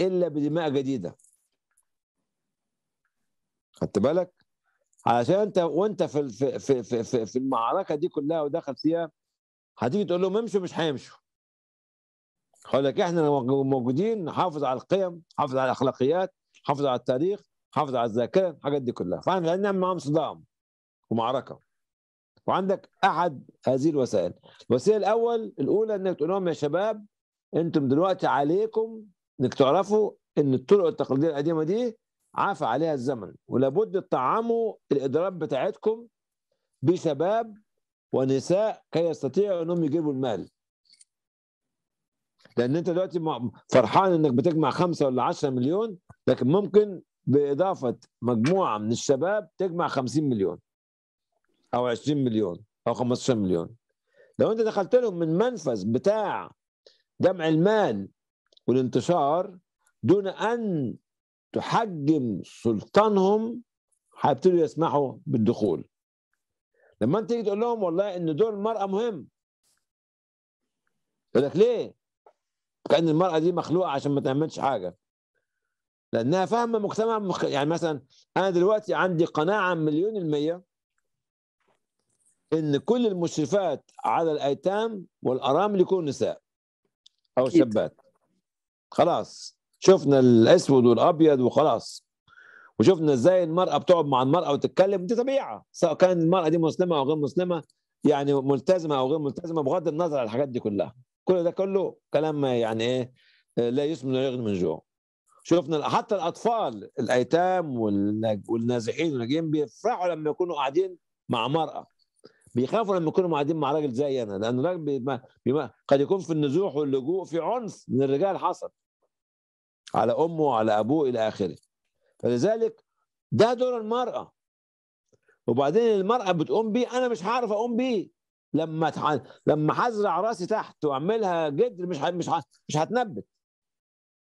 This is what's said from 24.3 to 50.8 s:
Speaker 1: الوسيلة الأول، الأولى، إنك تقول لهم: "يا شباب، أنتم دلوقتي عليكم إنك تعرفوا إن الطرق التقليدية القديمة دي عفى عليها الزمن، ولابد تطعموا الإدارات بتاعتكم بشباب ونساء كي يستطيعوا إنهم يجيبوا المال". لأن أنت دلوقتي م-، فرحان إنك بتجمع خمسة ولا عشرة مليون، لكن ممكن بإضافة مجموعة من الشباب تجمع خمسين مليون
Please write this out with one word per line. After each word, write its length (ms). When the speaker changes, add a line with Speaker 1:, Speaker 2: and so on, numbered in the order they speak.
Speaker 1:
الوسيلة 260
الأول، 600
الأولى، 360
إنك 220
تقول 120
لهم: 200
"يا 40
شباب، 540
أنتم 320
دلوقتي 380
عليكم 800
إنك 140
تعرفوا 580
إن 160
الطرق 320
التقليدية 420
القديمة 360
دي 340
عفى 300
عليها 300
الزمن، 400
ولابد 540
تطعموا 720
الإدارات 400
بتاعتكم 720
بشباب 760
ونساء 720
كي 80
يستطيعوا 600
إنهم 220
يجيبوا 280
المال". 380
لأن 200
أنت 140
دلوقتي 280
م-، 320
فرحان 400
إنك 200
بتجمع 380
خمسة 360
ولا 160
عشرة 280
مليون، 480
لكن 220
ممكن 540
بإضافة 760
مجموعة 560
من 140
الشباب 640
تجمع 320
خمسين 400
مليون 300